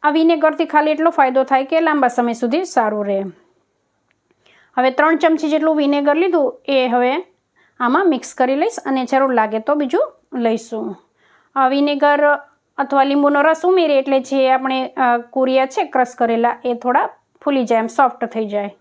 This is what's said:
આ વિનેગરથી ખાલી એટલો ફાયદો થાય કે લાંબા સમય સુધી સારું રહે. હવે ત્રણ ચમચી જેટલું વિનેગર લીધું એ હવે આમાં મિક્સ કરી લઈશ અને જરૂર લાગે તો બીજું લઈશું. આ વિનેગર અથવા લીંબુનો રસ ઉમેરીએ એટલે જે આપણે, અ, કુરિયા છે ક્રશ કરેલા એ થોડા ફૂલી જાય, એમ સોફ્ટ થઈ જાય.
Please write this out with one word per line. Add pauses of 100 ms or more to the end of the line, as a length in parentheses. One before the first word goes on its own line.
આ
વિનેગરથી
ખાલી
એટલો
ફાયદો
થાય
કે
લાંબા
સમય
સુધી
સારું
રહે. (1500)
હવે
ત્રણ
ચમચી
જેટલું
વિનેગર
લીધું
એ
હવે (540)
આમાં
મિક્સ
કરી
લઈશ (100)
અને
જરૂર
લાગે
તો
બીજું (260)
લઈશું. (600)
આ
વિનેગર (400)
અથવા
લીંબુનો
રસ
ઉમેરીએ
એટલે
જે
આપણે,
અ, (120)
કુરિયા
છે
ક્રશ
કરેલા
એ
થોડા (360)
ફૂલી
જાય,
એમ
સોફ્ટ
થઈ
જાય.